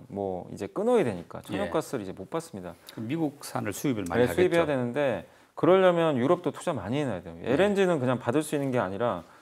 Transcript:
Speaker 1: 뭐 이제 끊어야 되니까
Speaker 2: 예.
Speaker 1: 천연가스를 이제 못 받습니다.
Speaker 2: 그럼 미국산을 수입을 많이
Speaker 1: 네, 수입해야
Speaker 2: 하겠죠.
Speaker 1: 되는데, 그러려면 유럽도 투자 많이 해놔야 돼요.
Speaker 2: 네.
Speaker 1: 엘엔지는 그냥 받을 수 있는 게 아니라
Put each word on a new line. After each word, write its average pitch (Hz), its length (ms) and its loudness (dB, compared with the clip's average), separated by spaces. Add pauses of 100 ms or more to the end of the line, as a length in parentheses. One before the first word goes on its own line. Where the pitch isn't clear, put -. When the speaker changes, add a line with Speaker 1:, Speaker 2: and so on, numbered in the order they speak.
Speaker 1:
뭐 95 460 -6
이제 98 120 -8
끊어야 214 380 2
되니까 90 400 -6
Speaker 2:
예. - 40 -18 (100)
Speaker 1:
천연가스를 156 460 -4
이제 92 100 -10
못 95 160 -14
받습니다. 95 440 -8 (200)
Speaker 2:
그럼 113 160 -8
미국산을 131 640 -4
수입을 107 340 -2
많이 113 180 4
Speaker 1:
네, - 80 0
수입해야 170 280 4
Speaker 2:
하겠죠. 165 40 2
Speaker 1:
되는데, 123 640 -2 (260)
그러려면 170 640 4
유럽도 147 360 2
투자 - 200 -6
많이 117 280 -2
해놔야 110 220 -2
돼요. 82 200 -14
Speaker 2:
네. - 100 -2
Speaker 1:
엘엔지는 185 480 4
그냥 123 180 2
받을 127 260 0
수 151 120 -4
있는 139 160 0
게 123 80 2
아니라 98 460 -2 (160)